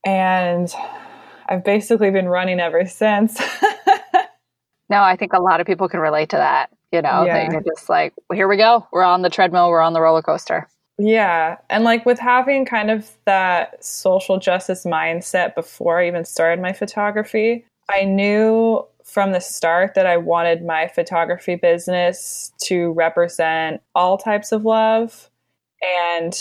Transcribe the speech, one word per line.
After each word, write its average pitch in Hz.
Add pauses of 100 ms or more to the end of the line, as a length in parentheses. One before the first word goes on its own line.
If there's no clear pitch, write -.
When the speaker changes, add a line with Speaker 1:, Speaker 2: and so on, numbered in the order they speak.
Speaker 1:
And 185 (760)
I've 185
basically 208
been 190
running 180
ever 170
since. 214
<laughs> - (1400)
Speaker 2:
No, 202
I 185
think 190
a 185
lot 175
of 170
people 185
can 180
relate 156
to -
that, 139 (200)
you 170
know, 147
Speaker 1:
Yeah. 165
Speaker 2:
that 160
you're 156
just -
like, 160 (200)
"Here 196
we 202
go. 226
We're 180
on 180
the 180
treadmill. 175
We're 165
on 165
the 165
roller 160
coaster." - (300)
Speaker 1:
Yeah. 190 (120)
And, 220
like, 233
with 240
having 254
kind 214
of 220 (140)
that 185
social 190
justice 185
mindset 170
before 170
I 175
even 175
started 170
my 185
photography, 214 (220)
I 196
knew 214 (200)
from 196
the 185
start 180
that 190
I 175
wanted 170
my 160
photography 175
business 175 (120)
to 170
represent 160 (140)
all 185
types 208
of 214
love 220 (520)
and 170